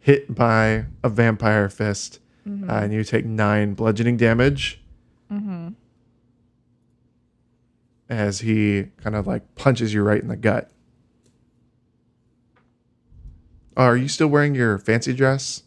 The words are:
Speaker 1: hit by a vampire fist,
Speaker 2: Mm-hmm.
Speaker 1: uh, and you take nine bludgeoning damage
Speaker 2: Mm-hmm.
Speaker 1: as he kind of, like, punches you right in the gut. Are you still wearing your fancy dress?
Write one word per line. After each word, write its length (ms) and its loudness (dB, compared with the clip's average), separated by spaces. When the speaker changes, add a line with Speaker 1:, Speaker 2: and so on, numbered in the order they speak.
Speaker 1:
hit 340 2
by 520 2
a 60 0
vampire 600 2
fist, 520 -6
Speaker 2:
Mm-hmm. 220 -10
Speaker 1:
uh, 120 -2
and 120 -2
you 120 -2
take 200 -2
nine 500 0
bludgeoning 440 0
damage 600 2
Speaker 2:
Mm-hmm. 360 -8
Speaker 1:
as 300 -4
he 480 0
kind 140 -6
of, 100 -4
like, 280 -8
punches 400 0
you 80 0
right 180 2
in 80 -10
the 80 -8
gut. 340 -2
Are 200 4
you 120 -2
still 200 0
wearing 260 2
your 240 0
fancy 340 -2
dress? 540 -2